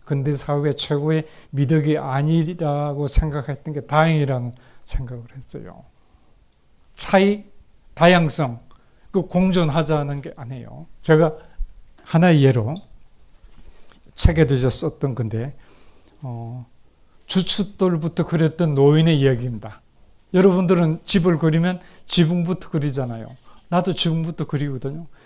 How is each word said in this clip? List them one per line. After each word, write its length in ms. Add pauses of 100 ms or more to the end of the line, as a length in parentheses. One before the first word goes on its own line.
근대 280
사회의 420
최고의 520 (240)
미덕이 460
아니라고 1120
생각했던 640
게 80
다행이라는 760 (280)
생각을 400 (120)
했어요. 480 (1120)
차이, 520 (480)
다양성, 640 (520)
그 120
공존하자는 1000
게 140
아니에요. 520 (140)
제가 340 (680)
하나의 400
예로 300 (1400)
책에도 400
이제 140
썼던 440
건데, 400 (680)
어, 440 (640)
주춧돌부터 960
그렸던 480
노인의 460
이야기입니다. 640 (520)
여러분들은 720
집을 320
그리면 420 (260)
지붕부터 640
그리잖아요. 580 (420)
나도 240
지붕부터 520
그리거든요. 640 (180)